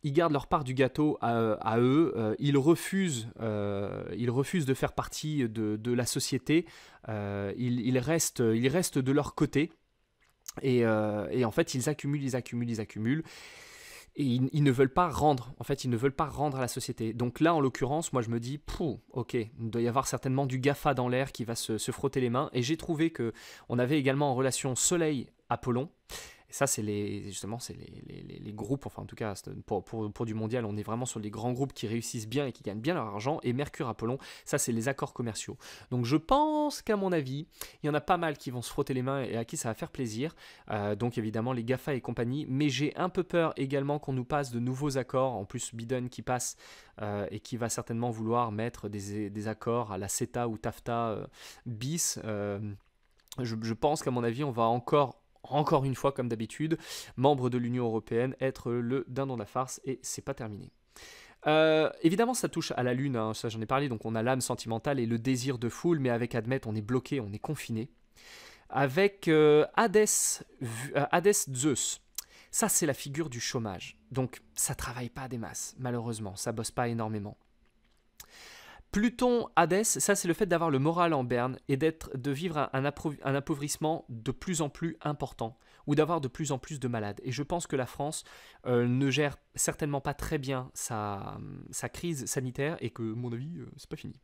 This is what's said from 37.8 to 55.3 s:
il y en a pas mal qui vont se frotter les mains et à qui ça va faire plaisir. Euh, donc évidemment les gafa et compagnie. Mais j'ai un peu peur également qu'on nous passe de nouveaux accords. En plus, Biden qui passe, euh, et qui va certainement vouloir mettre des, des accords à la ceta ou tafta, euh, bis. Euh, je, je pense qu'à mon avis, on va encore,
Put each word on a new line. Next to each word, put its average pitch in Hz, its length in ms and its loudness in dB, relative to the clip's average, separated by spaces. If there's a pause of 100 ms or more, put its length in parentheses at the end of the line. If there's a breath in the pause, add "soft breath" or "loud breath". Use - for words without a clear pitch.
il 151 60 0
y - 20 2
en 147 60 2
a 151 40 4
pas 175 180 2
mal 160 200 -2
qui - 140 -8
vont 123 100 -6
se - 80 -8
frotter 143 240 -2
les 127 80 0
mains 135 220 -2
et 110 140 -2
à 117 60 -2
qui 156 140 -8
ça 123 120 -2
va 110 40 -2
faire 151 160 -8
plaisir. 123 460 -4 (340 loud breath)
Euh, 104 260 0
donc 113 220 -2
évidemment 113 340 -2
les 120 120 -2
gafa 127 320 -2
et 120 60 -4
compagnie. 127 460 -4
Mais 139 220 2
j'ai 135 260 0
un 180 140 -2
peu 180 140 -2
peur 165 340 2
également 139 400 0
qu'on 139 160 -6
nous 127 100 -2
passe 143 280 -2
de 120 80 -2
nouveaux 131 400 0
accords. 131 340 2
En 101 120 -4
plus, - 280 -8
Biden 123 360 -4
qui - 120 -12
passe, 123 360 -2 (440 loud breath)
euh, 104 300 -2
et 104 80 -8
qui - 180 -8
va 113 120 -2
certainement 117 420 -4
vouloir 113 400 0
mettre 110 360 -4
des, 101 440 -6
des 104 160 -6
accords 117 440 -2
à 95 60 -4
la 95 120 -6
ceta 120 380 -4
ou 110 120 -4
tafta, 117 500 -4
euh, 101 160 -4 (400 loud breath)
bis. 127 580 -4
Euh, 104 360 -2 (840)
je, 113 180 -2
je 113 140 -2
pense 147 300 2
qu'à 139 80 0
mon 123 120 0
avis, 117 200 0
on 143 80 -2
va 117 120 2
encore, 123 580 2 (260)